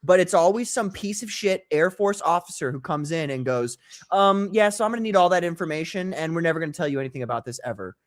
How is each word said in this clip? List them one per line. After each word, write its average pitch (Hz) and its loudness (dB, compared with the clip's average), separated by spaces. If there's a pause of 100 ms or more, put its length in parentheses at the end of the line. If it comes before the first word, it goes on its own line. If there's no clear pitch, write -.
but 180 6
it's 180 2
always 202 4
some 220 -2
piece 202 -8
of 220 -12
shit 190 -2
Air 151 4
Force 202 0
officer 165 0
who 139 -6
comes 147 -6
in 160 -2
and 131 -4
goes, 123 -2 (320)
Um, 196 4
yeah, 208 4
so 208 -2
I'm 214 0
gonna 233 -4
need 214 0
all 180 8
that 180 2
information, 170 -4
and 160 -4
we're 170 -2
never 160 0
gonna 160 -4
tell 156 -4
you 139 -2
anything 131 -8
about 117 -4
this 120 -12
ever. 98 -8 (100)